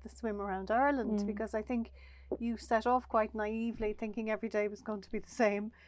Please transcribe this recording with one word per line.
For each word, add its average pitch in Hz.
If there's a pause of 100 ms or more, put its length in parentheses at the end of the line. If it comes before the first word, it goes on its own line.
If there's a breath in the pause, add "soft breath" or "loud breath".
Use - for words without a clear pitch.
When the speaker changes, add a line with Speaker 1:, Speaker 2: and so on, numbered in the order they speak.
Speaker 1:
the 220
swim 208
around 190
Ireland, 233
Speaker 2:
Mm. 202
Speaker 1:
because 214
I 220
think 233 (480 soft breath)
you 233
set 220
off 247
quite 220
naively 220
thinking 220
every 214
day 208
was 208
going 214
to -
be 220
the -
same, 208 (160 soft breath)